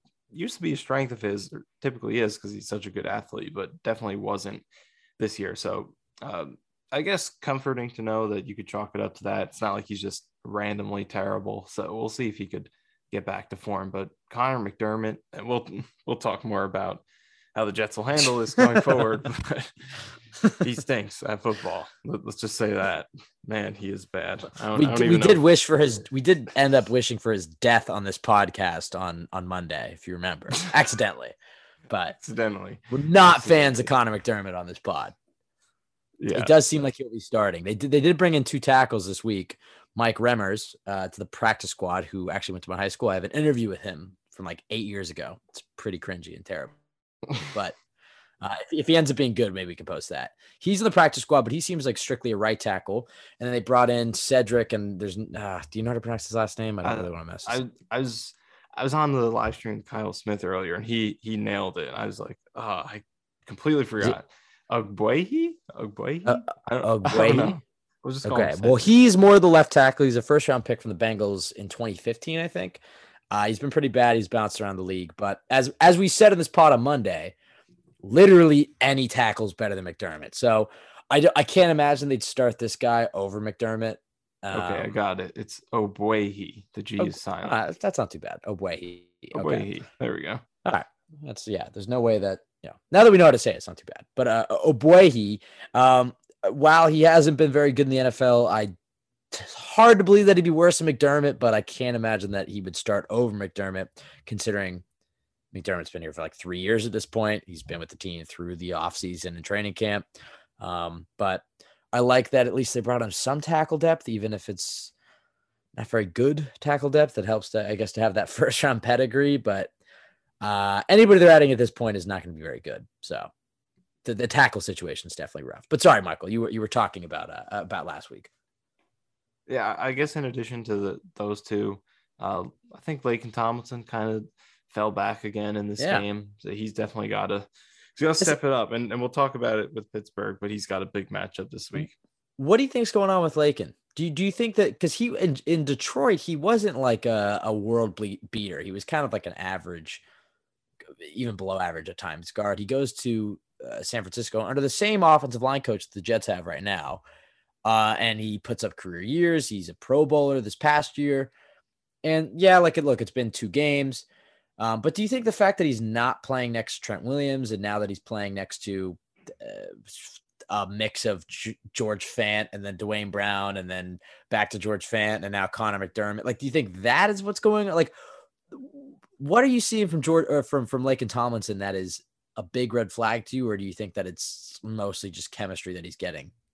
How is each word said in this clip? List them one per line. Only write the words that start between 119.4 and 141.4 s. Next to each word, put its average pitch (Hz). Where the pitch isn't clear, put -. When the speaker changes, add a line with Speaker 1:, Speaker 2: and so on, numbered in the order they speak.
Speaker 2:
uh, 101
anybody 202
they're 175
adding 147
at 117
this 117
point 107
is 87
not 95
gonna 87
be 78
very 67
good. -
So -
the, 120
the 117
tackle 127
situation 85
is -
definitely 71
rough. -
But 151
sorry, 131
Michael, 87
you 113
were, 113
you 110
were 107
talking 98
about, 78
uh, -
about 95
last 76
week. -
Speaker 1:
Yeah, 110
I 131
guess 147
in 143
addition 120
to 107
the, 98
those 104
two, 104
uh, 98
I -
think 151
Laken 120
Tomlinson 117
kind 110
of 110
fell 107
back 101
again 104
in 104
this 104
Speaker 2:
Yeah. 160
Speaker 1:
game. 104
So -
he's 107
definitely 107
gotta, 101
he's -
gotta 156
Speaker 2:
Is 156
it -
Speaker 1:
step 147
it 139
up, 117
and, 117
and 120
we'll 123
talk 135
about 113
it -
with -
Pittsburgh, 104
but 101
he's 104
got 95
a 98
big 98
matchup 98